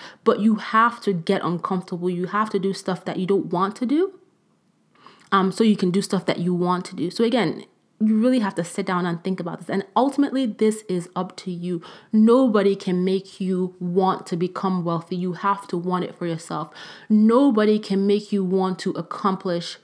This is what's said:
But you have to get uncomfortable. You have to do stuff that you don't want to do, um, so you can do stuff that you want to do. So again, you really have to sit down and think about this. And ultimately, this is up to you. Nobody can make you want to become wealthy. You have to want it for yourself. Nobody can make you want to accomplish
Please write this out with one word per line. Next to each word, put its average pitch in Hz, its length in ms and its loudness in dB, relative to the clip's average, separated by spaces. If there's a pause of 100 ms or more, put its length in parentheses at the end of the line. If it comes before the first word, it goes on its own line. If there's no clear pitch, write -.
(240)
But - 160 4
you 214 160 4
have 226 460 2
to 202 120 0
get 180 300 0
uncomfortable. 175 640 -4
You 180 160 -4
have 208 240 -2
to 208 100 -2
do 190 140 -2
stuff 180 320 -6
that - 120 -6
you 185 100 -2
don't 196 260 2
want 190 240 -2
to 254 80 -4
do, 320 340 0 (1120)
um, 190 200 4
so 185 120 0
you 214 140 4
can 180 140 0
do 196 100 0
stuff 196 240 -2
that - 140 -2
you 175 160 0
want 180 300 0
to - 100 -14
do. 170 160 -4
So 233 120 0
again, 226 420 0 (360)
you 214 200 2
really 254 180 4
have 196 160 -2
to 175 80 -4
sit 185 220 -6
down 180 200 0
and 170 180 -4
think 190 160 -4
about 170 200 -8
this. - 100 -18
And 196 160 -4 (100)
ultimately, 269 500 0
this 214 440 0
is 175 260 -4
up 185 220 -6
to - 120 -12
you. 175 320 -6 (300)
Nobody 214 640 6
can 185 300 -2
make 190 340 -2
you 185 400 -2
want 180 480 0
to - 80 -4
become 180 480 -2
wealthy. 170 320 -4
You 180 160 -4
have 196 380 -2
to 185 80 -4
want 180 260 -2
it 165 100 -8
for 175 140 -8
yourself. 160 440 -6 (360)
Nobody 214 720 6
can 196 260 -2
make 208 280 0
you 196 100 0
want 185 360 0
to 185 120 -4
accomplish 175 920 -4